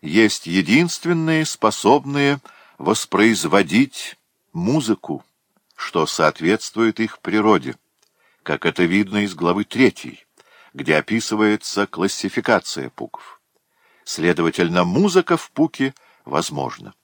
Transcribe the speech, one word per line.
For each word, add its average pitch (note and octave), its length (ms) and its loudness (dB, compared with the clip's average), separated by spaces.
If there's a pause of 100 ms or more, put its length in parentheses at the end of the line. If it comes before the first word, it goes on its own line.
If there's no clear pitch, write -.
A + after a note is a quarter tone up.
есть G#2 440 2
единственные, D#3+ 1000 0
способные C#3+ 920 0 (380)
воспроизводить G2 1400 0 (360)
музыку, G#2+ 720 -2 (500)
что - 320 -2
соответствует G#2 920 0
их A2 200 -6
природе, G2+ 560 2 (640)
как D#2+ 240 -4
это F2 180 0
видно G2+ 400 0
из F#2+ 100 -6
главы F2 300 -2
третьей, - 600 -2 (480)
где D#2 220 0
описывается G#2+ 920 0
классификация G2 1040 -2
пуков. - 500 -18 (640)
Следовательно, F2 800 0
музыка E3+ 520 2
в - 140 -8
пуке C3+ 440 0 (300)
возможна. C#2+ 800 -6